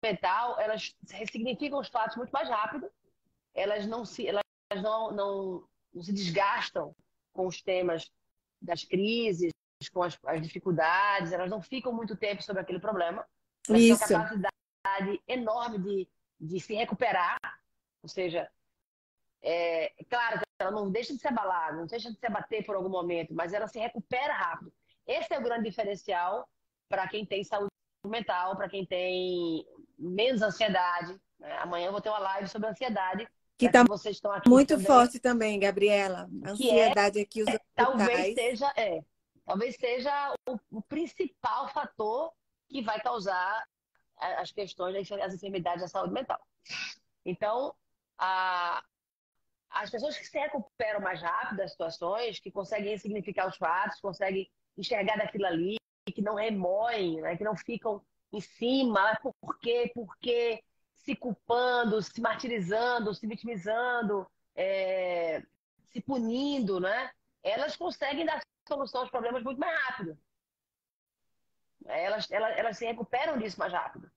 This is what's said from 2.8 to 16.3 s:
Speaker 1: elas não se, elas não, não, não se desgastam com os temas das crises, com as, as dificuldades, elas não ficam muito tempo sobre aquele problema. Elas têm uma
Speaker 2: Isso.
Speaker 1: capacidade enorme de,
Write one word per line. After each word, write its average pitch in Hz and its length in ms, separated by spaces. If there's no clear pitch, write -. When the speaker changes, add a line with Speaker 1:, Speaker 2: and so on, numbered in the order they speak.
Speaker 1:
elas 202 320
não 226 180
se, - 220
elas 202 160
não, 220 300
não, 196 560
não 175 100
se 180 100
desgastam 196 840
com 185 140
os 175 140
temas 180 500
das 175 220
crises, 196 680
com 180 100
as, 170 220
as 160 160
dificuldades, 175 920
elas 180 180
não 208 100
ficam 254 320
muito 226 240
tempo 202 260
sobre 190 200
aquele 185 180
problema. 175 460
Elas 220 120
têm 233 100
uma 233 60
Speaker 2:
Isso. 220 120
Speaker 1:
capacidade 196 1200
enorme 233 500
de, 190 300